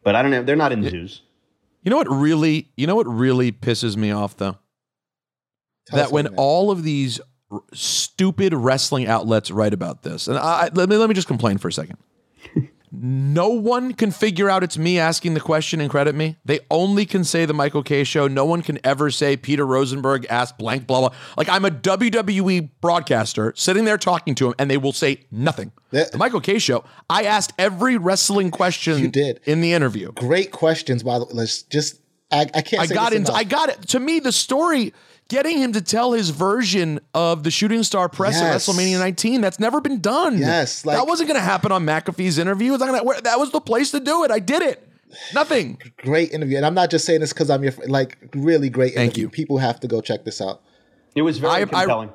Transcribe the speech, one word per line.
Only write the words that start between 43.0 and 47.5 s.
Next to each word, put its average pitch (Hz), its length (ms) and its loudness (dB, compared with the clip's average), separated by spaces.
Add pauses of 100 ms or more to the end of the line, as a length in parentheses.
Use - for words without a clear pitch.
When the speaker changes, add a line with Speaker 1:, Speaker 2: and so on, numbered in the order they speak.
Speaker 2:
where, 240 180 0
that 233 180 2
was 277 120 0
the 302 100 0
place 254 300 0
to 285 80 -2
do 302 240 0
it. 277 80 2
I 220 80 2
did 226 220 0
it. - 260 -2 (460)
Nothing. 247 460 0 (180)
Speaker 3:
Great 156 340 0
interview. 143 260 -2
And 139 80 0
I'm 160 80 2
not 180 160 2
just 160 160 0
saying 165 160 2
this 147 120 -4
'cause 147 180 0